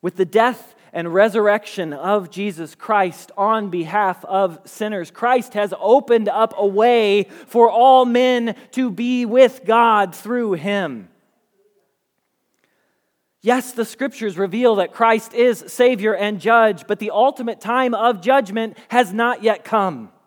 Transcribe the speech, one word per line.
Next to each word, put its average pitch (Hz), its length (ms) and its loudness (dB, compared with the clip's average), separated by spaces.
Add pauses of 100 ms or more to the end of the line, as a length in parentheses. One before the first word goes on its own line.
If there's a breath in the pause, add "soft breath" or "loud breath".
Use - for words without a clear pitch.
With 175 140 -6
the 190 100 0
death 226 480 0 (180 soft breath)
and 170 220 -8
resurrection 208 800 0
of 180 380 -4
Jesus 170 420 -8
Christ - 640 -4
on 208 320 -2
behalf 180 560 -4
of 190 400 -2
sinners, 208 460 -8
Christ 254 420 -2
has 208 260 -4
opened 226 480 2
up 214 300 -2
a 202 80 -2
way 208 600 2 (200 loud breath)
for 233 240 4
all 254 340 6
men 240 520 0 (160 loud breath)
to 254 180 -2
be 240 380 -4
with 247 360 4
God 214 520 2
through 226 380 -4
him. 160 560 -6 (2250)
Yes, 247 320 0
the 233 120 -4
scriptures 220 500 -8
reveal 202 420 0
that 180 140 -2
Christ 226 440 0
is 240 320 0
Savior 220 480 0
and 202 240 -4
Judge, 220 480 2
but 196 100 -4
the 208 140 -8
ultimate 240 500 -2
time 247 320 -2
of 220 280 -2
judgment 220 540 -2 (120 loud breath)
has 226 260 0
not 233 300 -2
yet 214 200 0
come. 175 460 -4 (180)